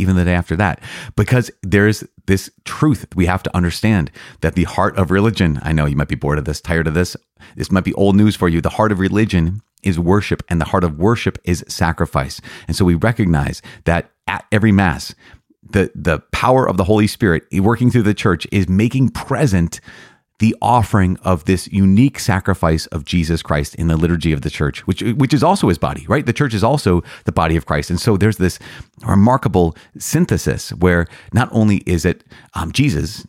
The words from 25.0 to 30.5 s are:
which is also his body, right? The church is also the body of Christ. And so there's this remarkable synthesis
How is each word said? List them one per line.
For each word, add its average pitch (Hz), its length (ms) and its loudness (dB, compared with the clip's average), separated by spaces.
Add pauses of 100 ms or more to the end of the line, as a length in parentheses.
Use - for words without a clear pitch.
which 120 320 0
is 127 80 2
also 180 260 2
his 87 120 2
body, 69 280 -6
right? 120 200 0
The 156 40 0
church 143 220 -2
is 98 100 -2
also 107 380 2 (240)
the - 60 -4
body 82 240 2
of 78 100 -2
Christ. 73 240 -2
And 90 100 -2
so 107 180 2
there's 104 200 2
this 90 220 -2 (440)
remarkable 98 720 2 (220)
synthesis - 760 -2